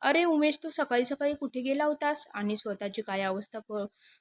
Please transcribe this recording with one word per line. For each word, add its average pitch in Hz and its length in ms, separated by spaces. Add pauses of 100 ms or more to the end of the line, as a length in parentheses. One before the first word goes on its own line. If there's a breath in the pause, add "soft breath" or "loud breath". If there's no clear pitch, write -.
"अरे 302 240
उमेश, 302 360
तू 320 100
सकाळी 254 320
सकाळी 285 300
कुठे 262 280
गेला 277 220
होतास 302 500
आणि 208 220
स्वतःची 202 460
काय 196 200
अवस्था 196 360 (100)
प-, 214 160 (360 soft breath)